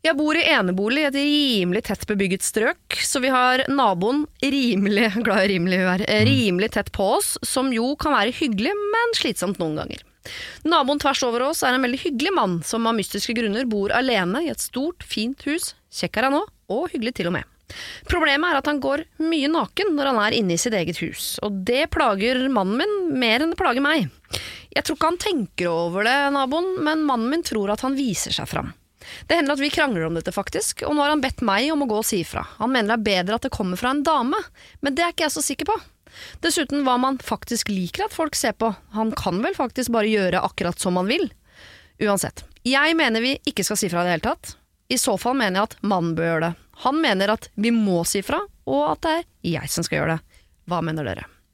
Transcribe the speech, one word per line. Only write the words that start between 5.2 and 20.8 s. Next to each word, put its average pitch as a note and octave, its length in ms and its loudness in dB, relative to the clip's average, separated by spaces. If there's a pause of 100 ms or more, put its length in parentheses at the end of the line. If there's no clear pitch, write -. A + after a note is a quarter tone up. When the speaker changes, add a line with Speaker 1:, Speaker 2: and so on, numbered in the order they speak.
Speaker 1:
glad G3+ 240 4
i G3 80 2
rimelig F3+ 220 2
hun F#3 160 2
er, F#3 120 -2
eh, G#3+ 140 4
Speaker 2:
Mm. - 80 6
Speaker 1:
rimelig G#3+ 420 2
tett G3+ 200 -2
på G#3 260 2
oss, - 240 -2
som C4 320 0
jo A#3+ 220 0
kan D4 180 0
være A3 200 4
hyggelig, B3 420 0
men A4+ 400 0
slitsomt - 420 -2
noen D#3 180 -2
ganger. - 280 -8 (600)
Naboen D4 340 2
tvers C#4 240 0
over A#3+ 180 0
oss D4+ 220 0
er B3+ 100 2
en C4 80 2
veldig B3 220 0
hyggelig D#4 320 -2
mann F#3 280 2
som A#3 220 -2
av A#3 100 2
mystiske G#3 380 -4
grunner A3+ 320 -2
bor G#3 240 0
alene A#3 560 0
i C#4+ 40 -2
et A3+ 120 -6
stort, D4 420 -6
fint A3+ 420 -6
hus, D4+ 280 -4 (180)
kjekk - 260 -6
er A#3 120 2
han C4+ 40 2
også, F#4 180 -2 (180)
og C4+ 220 -2
hyggelig B3 240 -4
til E3+ 120 -4
og F3+ 60 -2
med. C#3 100 -4 (600)
Problemet D#4+ 460 2
er C#4+ 60 2
at C4+ 100 0
han D4 120 0
går C#4 260 0 (140)
mye D#4 300 2
naken D#4+ 460 0
når C#4+ 160 0
han A3+ 100 4
er G#3+ 160 2
inne F#3 160 2
i E3+ 40 2
sitt G3+ 160 0
eget E3 260 -2